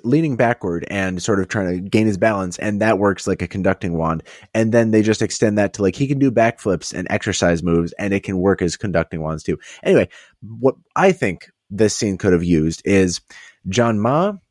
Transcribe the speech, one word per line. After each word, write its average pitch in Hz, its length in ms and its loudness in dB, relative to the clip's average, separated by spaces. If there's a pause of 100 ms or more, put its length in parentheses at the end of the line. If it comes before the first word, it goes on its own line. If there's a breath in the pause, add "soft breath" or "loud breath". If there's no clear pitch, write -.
leaning 147 320 0
backward 113 560 -2
and 92 320 -4
sort 101 160 0
of 95 80 -2
trying 98 300 -4
to 95 120 -8
gain 110 200 2
his 98 100 -2
balance, 98 400 0
and 104 220 -4
that 107 180 4
works 98 300 0
like 92 120 -2
a 90 60 -2
conducting 95 500 -2
wand. 80 280 -2 (280 loud breath)
And 113 200 0
then 117 180 2
they 110 120 4
just 107 200 0
extend 104 360 0
that 101 160 0
to, 107 80 -4
like, 95 120 2
he 139 140 -2
can 139 100 -2
do 135 140 2
backflips 113 600 0
and 90 160 -8
exercise 104 280 -4 (260)
moves, 85 360 0
and 98 160 -2
it 98 80 -2
can 95 160 -6
work 92 240 2
as 87 160 -2
conducting 85 420 -4
wands 80 220 -6
too. 78 160 -4 (240 loud breath)
Anyway, 139 260 2 (500 loud breath)
what 127 160 2 (220)
I 185 160 4
think 95 380 -4 (200)
this 104 240 2
scene 98 220 -2
could 98 160 2
have 87 100 4
used 82 440 0
is 92 340 2 (480 loud breath)
John 113 320 0
Ma 151 320 0 (180)